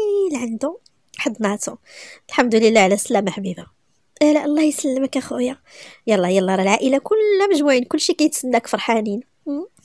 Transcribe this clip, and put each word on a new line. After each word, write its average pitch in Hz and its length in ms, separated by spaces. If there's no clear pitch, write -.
لعندو، 247 440
حضناتو. 208 560
"الحمد 247 260
لله 220 260
على 190 140
السلامه 202 360
حبيبه". 190 360
"آه، 302 100
لا، 294 120
الله 294 180
يسلمك 269 540
اخويا". 254 420
"يلا، 190 220
يلا، 190 280
راه 190 60
العائله 254 360
كلها 415 560
مجموعين، 277 300
كلشي - 280
كيتسناك 254 540
فرحانين". 214 540
"مم، 302 200